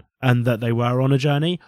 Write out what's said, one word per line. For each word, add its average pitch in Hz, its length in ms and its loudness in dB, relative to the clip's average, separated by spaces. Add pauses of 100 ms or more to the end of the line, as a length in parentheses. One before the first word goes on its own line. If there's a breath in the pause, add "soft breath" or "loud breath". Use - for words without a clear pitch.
(220)
and 123 220 2
that 117 160 0
they 117 120 -2
were 120 280 0
on 135 120 2
a 139 60 4
journey. 147 500 -2